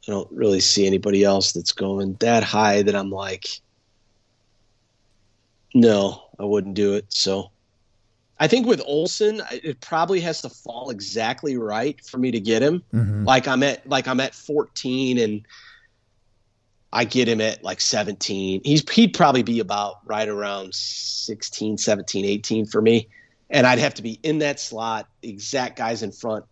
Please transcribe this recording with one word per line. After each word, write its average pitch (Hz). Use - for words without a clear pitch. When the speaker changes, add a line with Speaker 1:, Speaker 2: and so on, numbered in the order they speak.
Speaker 1:
I 107
don't 98
really 101
see 98
anybody 98
else 98
that's 85
going 98
that 113
high 104
that 101
I'm 98
like, 95
"No, 104
I 101
wouldn't 101
do 101
it." 104
So 95
I 151
think 233
with 190
Olsen, 190
I, 127
it 151
probably 170
has 165
to 135
fall 127
exactly 113
right 117
for -
me 127
to 117
get 110
him. 160
Speaker 2:
Mm-hmm. 104
Speaker 1:
Like, 131
I'm 131
at, 135
like, 131
I'm 127
at 135
fourteen 131
and 107
I 120
get 123
him 113
at, 110
like, 92
seventeen. 98
He's, 147
he'd 220
probably 135
be 113
about 104
right 107
around 101
sixteen, -
seventeen, 101
eighteen 104
for 107
me. 113
And 131
I'd 127
have 147
to -
be 110
in 156
that 143
slot, 110
the -
exact 113
guys 113
in 101
front. 110